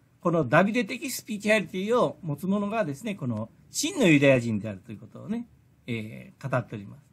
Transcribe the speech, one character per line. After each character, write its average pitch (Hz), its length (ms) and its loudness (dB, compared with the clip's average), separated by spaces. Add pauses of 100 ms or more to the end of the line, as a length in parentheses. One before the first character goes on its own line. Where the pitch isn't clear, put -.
(220)
こ 175 100 0
の 160 160 2
ダ 151 160 6
ビ 208 80 0
デ 240 140 0
的 262 240 -8
ス - 160 -10
ピ - 80 -10
リ 202 80 -6
チ 208 80 0
ュ 214 60 6
ア 220 40 4
リ 170 80 -4
テ 185 120 -8
ィ 220 200 0
を 156 220 0
持 147 160 -4
つ 185 100 -8
者 202 220 -2
が 214 160 -2
で 143 100 -6
す - 80 -14
ね、 208 120 -6
こ 135 120 -8
の 113 220 -4 (220)
真 330 280 -4
の 226 80 6
ユ 147 140 8
ダ 143 80 6
ヤ 131 100 6
人 117 180 -2
で 101 120 -8
あ - 20 -8
る 95 80 -12
と - 140 -18
い - 20 -12
う - 40 -16
こ - 80 -20
と 117 160 -20
を 127 40 -14
ね、 233 200 -8 (380)
え 110 540 -10
ー、 135 100 -10
語 127 80 0
っ 120 80 -2
て - 100 -12
お - 20 -10
り 101 80 -14
ま 120 120 -18
す - 40 -20 (120)